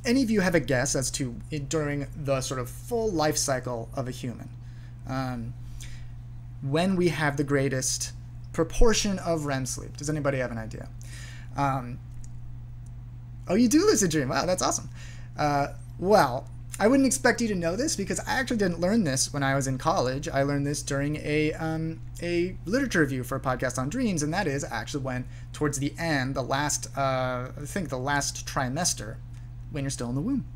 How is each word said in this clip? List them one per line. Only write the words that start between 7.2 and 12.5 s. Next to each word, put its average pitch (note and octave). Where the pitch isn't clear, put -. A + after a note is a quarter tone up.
the D3+
greatest C3+
proportion G3
of E3
rem C3+
sleep? A#2
Does D3
anybody C#3
have B2
an A#2
idea? A2
Um, C3